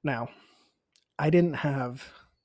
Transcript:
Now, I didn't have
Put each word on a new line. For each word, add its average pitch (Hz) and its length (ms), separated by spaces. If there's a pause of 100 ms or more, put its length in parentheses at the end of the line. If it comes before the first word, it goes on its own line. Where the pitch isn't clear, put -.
Now, 120 260 (880)
I 151 120
didn't 175 260
have 131 580 (320)